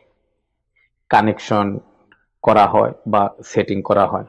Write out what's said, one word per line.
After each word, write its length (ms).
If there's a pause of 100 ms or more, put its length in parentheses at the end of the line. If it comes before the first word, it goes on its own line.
(1080)
connection 680 (640)
করা 240
হয় 260 (140)
বা 280 (100)
setting 380
করা 240
হয়। 220